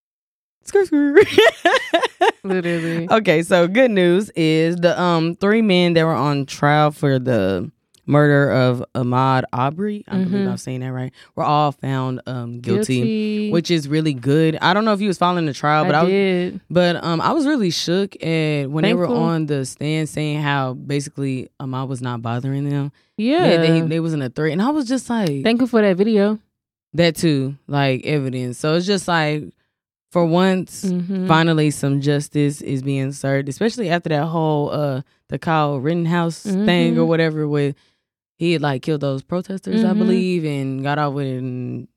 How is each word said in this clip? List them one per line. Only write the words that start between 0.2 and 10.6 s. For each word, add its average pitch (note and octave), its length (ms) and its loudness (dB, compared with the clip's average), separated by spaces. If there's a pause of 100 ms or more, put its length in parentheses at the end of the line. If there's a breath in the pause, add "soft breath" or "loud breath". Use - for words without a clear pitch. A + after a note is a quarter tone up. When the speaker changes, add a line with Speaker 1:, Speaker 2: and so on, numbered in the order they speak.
Speaker 1:
"Screw, G4 200 2
screw." C#4+ 320 2 (680)
<laughs> - 600 0
Speaker 2:
Literally. E3+ 680 -4
Speaker 1:
Okay, F#3 320 2
so F3 260 4
good A#3+ 220 4
news F#3 400 2
is D#3+ 460 2
the, E3+ 240 0
um, E3+ 360 2
three G#3+ 260 2
men F3+ 320 4
that D#3+ 100 4
were D#3+ 100 0
on C#3 320 0
trial D3+ 440 2
for C#3 280 0
the G#2+ 520 -2 (360)
murder C#3+ 440 4
of B2+ 320 2 (120)
Ahmaud C3 480 0 (100)
Arbery, F3 560 -4
I - 80 -16
believe F#3 140 0
Speaker 2:
Mm-hmm. G3 180 -2
Speaker 1:
I'm F#3+ 80 -4
saying B2+ 240 -8